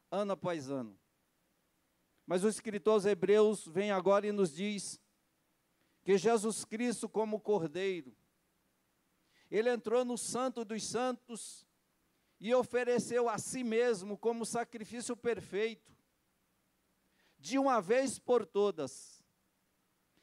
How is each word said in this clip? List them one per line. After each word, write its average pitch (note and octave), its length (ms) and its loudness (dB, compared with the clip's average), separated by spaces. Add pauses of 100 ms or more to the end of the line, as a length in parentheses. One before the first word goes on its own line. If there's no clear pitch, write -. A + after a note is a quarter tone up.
(100)
ano G3 220 -2
após E3+ 360 -4
ano. B2 300 -8 (1300)
Mas F3 160 0
o G#3+ 60 4
escritor G#3+ 460 0
aos G3+ 100 4
Hebreus G#3 600 4
vem G3 260 -2
agora G3 340 4
e G#3 60 0
nos G3 200 2
diz G3 480 -6 (1000)
que G3 160 4
Jesus G#3+ 460 0
Cristo, A#3 440 -4
como G#3+ 300 -2
Cordeiro, E3+ 760 -4 (1300)
ele A3 220 0
entrou A#3+ 340 0
no A#3+ 140 -4
Santo B3 460 -4
dos G#3+ 180 -6
Santos A#3+ 800 -6 (760)
e G#3 120 -2
ofereceu A#3+ 760 2
a G#3 100 -2
si C4 240 -6
mesmo A3 560 0
como A#3 260 -2
sacrifício A#3 720 -6
perfeito, G#3+ 800 -4 (1400)
de F3+ 200 -2
uma C4 220 4
vez A#3+ 380 0
por A#3+ 260 2
todas. F#3+ 800 -2 (1000)